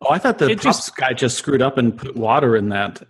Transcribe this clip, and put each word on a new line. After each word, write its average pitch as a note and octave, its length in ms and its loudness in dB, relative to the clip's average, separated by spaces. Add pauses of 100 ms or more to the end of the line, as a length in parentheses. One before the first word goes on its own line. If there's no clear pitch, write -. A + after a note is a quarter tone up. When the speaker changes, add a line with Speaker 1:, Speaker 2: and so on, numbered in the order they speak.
Speaker 1:
Oh, C3 80 0
I D#3 80 4
thought A3+ 220 0
the D3 100 4
Speaker 2:
It A3 120 0
Speaker 1:
props C4+ 160 2
Speaker 2:
just - 180 -12
Speaker 1:
guy C3 180 -2
just B2 240 -2
screwed C#3 240 0
up C3+ 160 0
and A#2+ 180 2
put C3 200 -14
water A#2 400 2
in G#2 140 0
that G2+ 400 -6